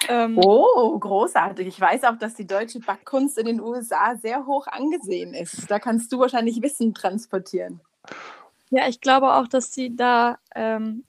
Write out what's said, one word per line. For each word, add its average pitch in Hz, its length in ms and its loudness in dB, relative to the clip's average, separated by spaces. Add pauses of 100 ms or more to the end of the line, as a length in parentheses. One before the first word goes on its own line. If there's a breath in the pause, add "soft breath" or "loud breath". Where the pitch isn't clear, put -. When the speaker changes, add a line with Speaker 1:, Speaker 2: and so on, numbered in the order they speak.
Speaker 1:
ähm, 233 300 0
Speaker 2:
Oh, 226 600 6
großartig. 196 720 -2
Ich 190 140 -6
weiß 190 240 2
auch, 233 120 2
dass 226 180 -8
die 196 120 -12
deutsche 220 320 -4
Backkunst 262 580 -4
in 220 100 -2
den 233 120 -2
U 220 140 -6
S 240 180 -8
A 202 240 2
sehr 233 300 -6
hoch 277 220 -4
angesehen 196 640 -6
ist. 170 360 -12
Da 208 100 0
kannst 233 340 -4
du 247 60 -6
wahrscheinlich 233 420 0
Wissen 226 320 -2
transportieren. 185 880 -6 (880 loud breath)
Speaker 1:
Ja, 254 180 2
ich 240 140 -6
glaube 269 320 4
auch, 262 140 4
dass 247 260 -2
sie 254 220 -8
da, 240 420 2 (180)
ähm, 220 540 -4